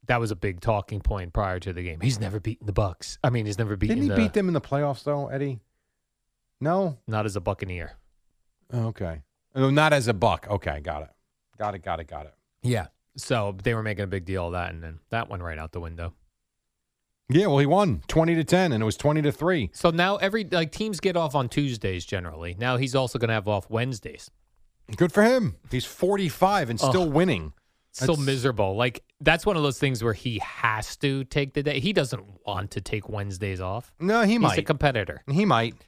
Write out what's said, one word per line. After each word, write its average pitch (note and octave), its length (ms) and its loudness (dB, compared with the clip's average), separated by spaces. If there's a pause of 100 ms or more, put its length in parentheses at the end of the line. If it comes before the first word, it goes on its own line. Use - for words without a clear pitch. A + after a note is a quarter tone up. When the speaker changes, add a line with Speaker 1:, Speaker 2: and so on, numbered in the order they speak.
Speaker 1:
That B2 120 4
was A2+ 120 -2
a G#2 40 -2
big F2+ 260 -6
talking G#2 380 -2
point F#2 340 -4
prior F#2+ 260 0
to F#2 140 -8
the F2+ 100 -8
game. E2 180 -8
He's A2+ 180 0
never G#2 200 -4
beaten G#2+ 260 -8
the G2 80 -4
Bucs. G2 500 -2
I C3+ 60 4
mean, A#2 160 0
he's G2+ 140 -4
never G#2+ 160 -2
beaten G#2 220 0
Speaker 2:
Didn't C#4 140 2
he G3 40 2
Speaker 1:
the A#3 60 4
Speaker 2:
beat G#3+ 120 2
them G3 140 2
in F3 60 2
the C#3+ 80 2
playoffs, C#3+ 420 -2
though, C#3+ 240 -2
Eddie? C3+ 320 -4 (1000)
No? E3 380 0 (100)
Speaker 1:
Not G#2+ 180 0
as G2 100 -2
a G2 60 -2
Buccaneer. F2+ 520 -4 (800)
Speaker 2:
Oh, A#2 140 0
okay. E2 340 -8 (340)
No, C3+ 140 4
not D3+ 240 6
as B2+ 140 2
a A#2+ 60 2
Buck. F#2+ 360 0
Okay, F2 320 -4
got D2+ 220 -8
it. D2 60 -16 (480)
Got G#2 180 -4
it, E2+ 80 -14
got E2+ 160 -4
it, D#2+ 80 -12
got D2+ 180 -12
it. D2 80 -20 (300)
Speaker 1:
Yeah. A2+ 240 0 (280)
So G#2 480 -2
they A#2+ 120 2
were A2 80 -4
making G#2 220 -4
a - 20 -8
big F#2 180 -6
deal F#2 220 -4
of E2+ 60 -6
that, F2 180 -4
and E2 100 -12
then D#2+ 180 -14 (100)
that A2+ 200 -4
went F2 140 -8
right D#2+ 160 -8
out D#2 120 -10
the F2+ 100 -8
window. E2 320 -10 (1160)
Speaker 2:
Yeah, F3 180 6
well, C#3 120 4
he C#3+ 60 6
won D#3+ 420 4
twenty E3 280 4
to D#3+ 80 2
ten, F3+ 280 4
and A2 100 0
it A2 40 0
was G#2+ 120 0
twenty D3+ 240 2
to D3 100 2
three. D#3+ 420 0
Speaker 1:
So - 180 2
now F3+ 260 2
every, G3 280 0
like, E3 260 0
teams G#3+ 280 -4
get F#3 160 0
off D#3 200 0
on B2+ 120 2
Tuesdays A2 580 -2
generally. F2 520 -8
Now B2 200 0
he's B2+ 180 -2
also C3 240 0
gonna A2+ 140 2
have G#2 140 0
off G2+ 220 0
Wednesdays. A2+ 640 -6 (680)
Speaker 2:
Good E3+ 140 4
for G#3 120 6
him. A3+ 340 4 (120)
He's B2+ 160 -2
forty-five F#3+ 840 2
and A#2 100 -4
still C#3 240 4
Speaker 1:
Ugh. D3+ 100 0
Speaker 2:
winning. C3 400 2 (400)
Speaker 1:
So C3 140 -2
Speaker 2:
That's D#3+ 120 2
Speaker 1:
miserable. A#2+ 580 0
Like, A#2+ 260 -2 (160)
that's D#3 260 4
one G3 120 2
of D3+ 60 2
those C#3 140 0
things C3 240 0
where A#2 120 2
he A2 260 -4
has - 580 -2
to C3+ 280 -2
take C#3+ 280 -2
the D3 80 -2
day. C#3 200 -2
He F3+ 100 0
doesn't C3 320 0 (220)
want G2+ 260 -4
to - 100 -6
take G#2 280 -6
Wednesdays G2+ 500 -6
off. F#2+ 400 -6
Speaker 2:
No, G#3 220 2
he G#3 120 4
Speaker 1:
He's A#3 60 2
Speaker 2:
might. B2 200 4
Speaker 1:
a - 20 -2
competitor. C3+ 680 0
Speaker 2:
He D#3+ 140 4
might. A#2 320 4 (120)